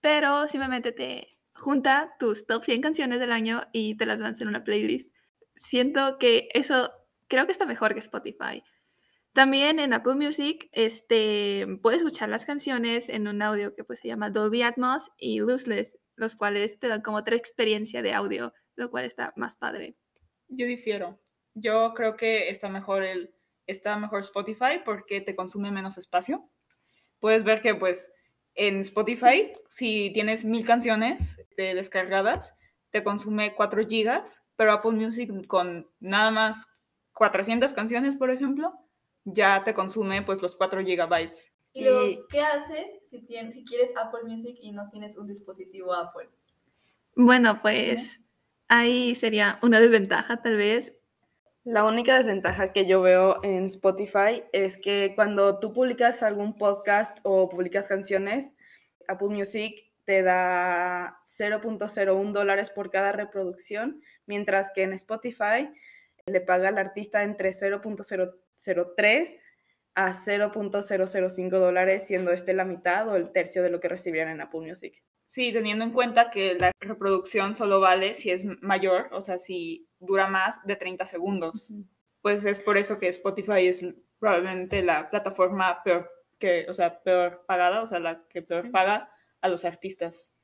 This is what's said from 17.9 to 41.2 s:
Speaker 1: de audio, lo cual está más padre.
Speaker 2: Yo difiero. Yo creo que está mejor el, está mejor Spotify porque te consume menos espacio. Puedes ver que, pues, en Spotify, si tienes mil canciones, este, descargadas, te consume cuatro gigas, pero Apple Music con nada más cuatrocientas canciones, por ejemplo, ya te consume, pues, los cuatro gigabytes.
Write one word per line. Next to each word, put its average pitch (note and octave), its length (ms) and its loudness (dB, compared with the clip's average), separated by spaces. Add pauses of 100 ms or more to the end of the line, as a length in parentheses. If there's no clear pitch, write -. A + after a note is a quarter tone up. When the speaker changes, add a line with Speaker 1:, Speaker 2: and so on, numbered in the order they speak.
Speaker 1:
de G3+ 120 -2
audio, G3 400 -4 (220)
lo A#3+ 140 -8
cual B2+ 140 -6
está A#2+ 320 -8
más - 220 -8
padre. - 380 -10 (520)
Speaker 2:
Yo B3+ 180 -6
difiero. A3 540 -6 (340)
Yo A3 400 0
creo A3 220 -2
que A3 340 0
está G3 200 -8
mejor G3 340 -2
el, F#3 320 -6 (320)
está G#3 300 -4
mejor G#3 240 -4
Spotify A3 640 -2
porque G3 360 -6
te G3 160 -8
consume G3 340 -6
menos F#3+ 280 -8
espacio. F3+ 520 -4 (680)
Puedes A3 240 4
ver A3 180 2
que, G#3+ 140 2
pues, F#3 360 -2 (420)
en G3 280 0
Spotify, A#3+ 720 2 (160)
si G#3+ 440 -2
tienes G#3+ 300 -2
mil A3+ 220 -2
canciones, A#3 720 0
este, F#3+ 340 -6
descargadas, G3 800 -2 (360)
te G#3 120 -2
consume G#3 540 -2
cuatro G3+ 320 2
gigas, A3+ 560 -2 (140)
pero G#3+ 160 6
Apple G#3+ 180 2
Music A3+ 400 -4 (160)
con F3 420 -2 (120)
nada G#3 300 2
más A3 360 -2 (460)
cuatrocientas A3 580 2
canciones, B3 460 -2
por C4 120 0
ejemplo, C#4 440 -2 (500)
ya G3 400 2
te G#3+ 100 -2
consume, G3 480 -2
pues, F#3+ 200 -4
los F3+ 160 -6
cuatro F#3+ 260 -2
gigabytes. E3+ 680 -2 (180)